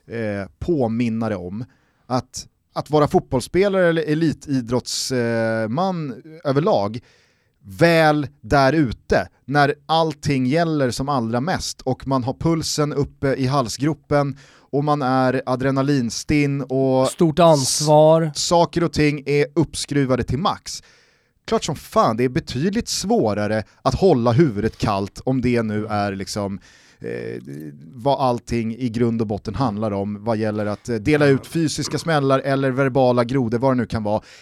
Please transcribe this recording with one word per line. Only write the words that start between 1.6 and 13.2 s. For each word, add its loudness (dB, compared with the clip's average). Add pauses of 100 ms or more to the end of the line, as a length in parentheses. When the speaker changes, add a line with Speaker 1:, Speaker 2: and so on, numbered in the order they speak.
Speaker 1:
att, -6 (260)
att -8
vara 4
fotbollsspelare 0
eller 0
elitidrottsman, -2
eh, -14 (340)
överlag, 0 (680)
väl 4 (140)
där 4
ute, 0 (180)
när 2 (100)
allting 0
gäller 0
som -4
allra -2
mest -6
och -6
man 0
har -4
pulsen -2
uppe -2